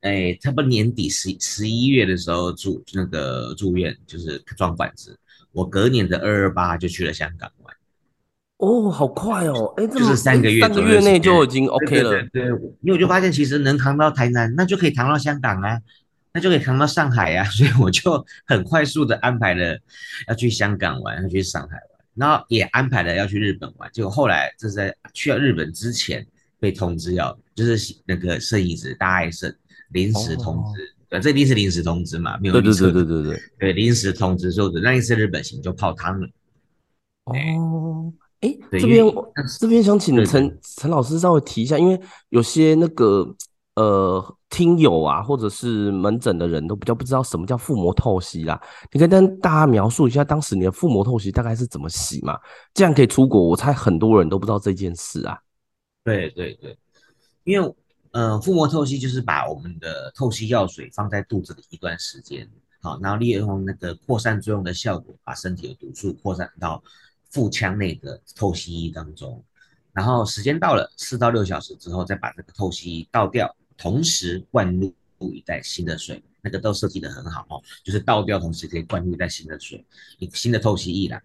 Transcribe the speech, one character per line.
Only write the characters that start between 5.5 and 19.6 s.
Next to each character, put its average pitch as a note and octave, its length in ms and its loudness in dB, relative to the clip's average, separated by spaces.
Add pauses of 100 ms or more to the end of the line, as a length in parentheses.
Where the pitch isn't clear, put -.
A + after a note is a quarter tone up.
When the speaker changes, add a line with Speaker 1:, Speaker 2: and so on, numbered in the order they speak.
Speaker 1:
我 F#2 160 -4
隔 G2 220 2
年 A#2 180 2
的 F2 120 0
二 G2+ 240 0
二 F#2+ 100 0
八 F2 240 -2
就 F2 100 -4
去 F2 180 -6
了 D2+ 60 -4
香 D#2 260 -8
港 - 140 -14 (100)
玩。 - 120 -20 (840)
Speaker 2:
哦， G#3+ 320 2
好 C#3+ 180 0
快 F#3+ 380 -2
哦。 B2 320 0
哎， G#3 80 0
这 A#3+ 140 -2
么， - 0 -
Speaker 1:
就 A#3+ 80 6
是 C#3 80 6
三 B2+ 260 4
个 A2 80 4
月 A2 180 6
左 G3+ 120 2
右 - 20 2
的 - 0 -
时 - 40 2
间。 A3 100 6
Speaker 2:
三 G3 80 8
个 G3+ 40 8
月 G3+ 40 8
内 F#3 80 8
就 E3+ 240 6
已 C3 40 4
经 C3 200 0
OK C3 340 2
了。 A#2 80 2
Speaker 1:
对， G2+ 120 2
对， - 280 -6
对， A#2+ 80 0
对， - 240 -10
因 D#3 60 -2
为 F#3+ 60 4
我 F3 40 4
就 F3+ 100 4
发 F3+ 140 4
现 F#3 100 2
其 C#3+ 140 2
实 C#3 140 0
能 C#3 180 2
扛 C#3 180 0
到 D3+ 140 6
台 B2+ 200 0
南， A#2+ 260 2
那 F3+ 100 2
就 F#3+ 100 0
可 F#3 120 2
以 C#3+ 40 4
扛 B2 160 0
到 D3 80 2
香 D3 240 -2
港 G#2 220 -2
啊， A2 180 -2 (540)
那 E3+ 80 -2
就 F#3 80 2
可 F3+ 60 4
以 C#3 40 4
扛 B2+ 160 0
到 C#3+ 120 4
上 D3 240 0
海 F2+ 240 2
啊， F#2+ 140 2
<laughs> G2 40 -6
所 A#2 140 6
以 - 20 6 (100)
我 F#2 120 6
就 A#2+ 340 0 (220)
很 G#2 160 2
快 D#3 200 2
速 D3 220 0
的 A2 120 2
安 B2 200 0
排 G2+ 160 2
了 F2 240 -2 (500)